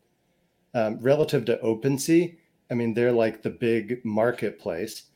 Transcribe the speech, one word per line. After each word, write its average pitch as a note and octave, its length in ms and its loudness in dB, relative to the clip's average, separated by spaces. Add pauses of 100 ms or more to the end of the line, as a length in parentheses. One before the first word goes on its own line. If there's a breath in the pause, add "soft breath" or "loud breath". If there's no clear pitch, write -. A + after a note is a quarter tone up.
(720)
Um, G#2+ 260 -2
relative C#3+ 460 2
to A2+ 120 0
OpenSea, C#3+ 800 0 (320 soft breath)
I - 60 -4
mean, A#2 180 -2
they're, A#2+ 180 2
like, A2+ 300 0
the - 80 -4
big A2+ 560 -2
marketplace, G#2+ 1000 -4 (100)